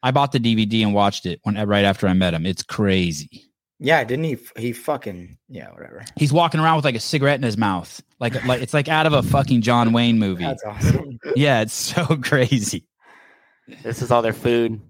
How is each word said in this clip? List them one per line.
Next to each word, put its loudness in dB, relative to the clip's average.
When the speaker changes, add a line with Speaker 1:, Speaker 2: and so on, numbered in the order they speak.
Speaker 1:
I 2
bought 2
the 2
D 2
V 2
D 0
and 0
watched 0
it -6
when, -2
right 2
after 2
I 2
met 2
him. -4
It's -4
crazy. -2
Speaker 2:
Yeah, 2
didn't -4
he -4
f-, -14
he -6
fucking, -8
yeah, -18
whatever. -20
Speaker 1:
He's 0
walking 2
around 4
with, 0
like, 0
a -4
cigarette 0
in -4
his 0
mouth. -2
Like, -4
like, 0
it's -8
like 0
out 2
of 2
a 4
fucking 2
John 2
Wayne 2
movie. -2
Speaker 2:
That's -6
awesome. -2
Speaker 1:
Yeah, 4
it's -4
so -4
<laughs> 0
crazy. 0
Speaker 3:
This -6
is -2
all 4
their 0
food. 0